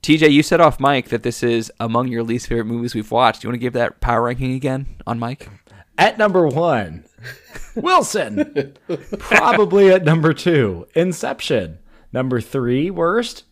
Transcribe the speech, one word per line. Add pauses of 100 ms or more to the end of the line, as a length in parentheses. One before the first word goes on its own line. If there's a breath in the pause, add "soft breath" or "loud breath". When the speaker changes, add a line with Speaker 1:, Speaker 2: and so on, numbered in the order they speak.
Speaker 1:
T
J,
you
said
off
mic
that
this
is
among
your
least
favorite
movies
we've
watched.
Do
you
wanna
give
that
power
ranking
again (100)
on
mic? (480 soft breath)
Speaker 2:
At
number
one, (720 loud breath)
Wilson,
<laughs>
probably
at
number
two.
Inception, (340 soft breath)
number
three
worst.